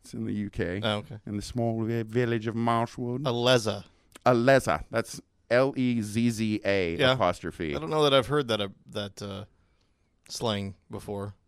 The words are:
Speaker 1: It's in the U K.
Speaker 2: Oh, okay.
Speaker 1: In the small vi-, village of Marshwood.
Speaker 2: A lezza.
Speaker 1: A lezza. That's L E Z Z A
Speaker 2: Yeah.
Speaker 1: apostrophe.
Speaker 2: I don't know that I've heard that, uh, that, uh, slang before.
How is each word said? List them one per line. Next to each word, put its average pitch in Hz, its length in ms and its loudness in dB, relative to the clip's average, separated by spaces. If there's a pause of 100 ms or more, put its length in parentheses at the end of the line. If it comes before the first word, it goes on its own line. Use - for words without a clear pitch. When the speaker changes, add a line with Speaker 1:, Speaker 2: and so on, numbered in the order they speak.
Speaker 1:
It's - 100 -18
in 113 120 -6
the 104 80 -4
U 104 180 -4
K. 92 320 -4
Speaker 2:
Oh, 107 140 -2
okay. 110 280 -10
Speaker 1:
In 104 120 -6
the 101 40 -6
small 117 420 -4
vi-, 117 200 -2
village 117 420 -2
of 113 80 -4
Marshwood. 117 680 -2
Speaker 2:
A 143 100 -2
lezza. 120 540 2 (400)
Speaker 1:
A 123 80 6
lezza. 120 580 4
That's - 280 -4 (300)
L 131 260 4
E 123 260 2
Z 110 280 2
Z 107 360 0
A 92 320 2
Speaker 2:
Yeah. 131 160 4
Speaker 1:
apostrophe. 90 640 -2
Speaker 2:
I - 40 -4
don't 160 100 -8
know 156 140 2
that 143 100 6
I've 127 140 6
heard 143 220 -2
that, 107 120 0
uh, 101 60 -2 (240)
that, 101 320 -8
uh, 98 220 -10 (840)
slang 101 460 -4 (160)
before. 101 420 -8 (140)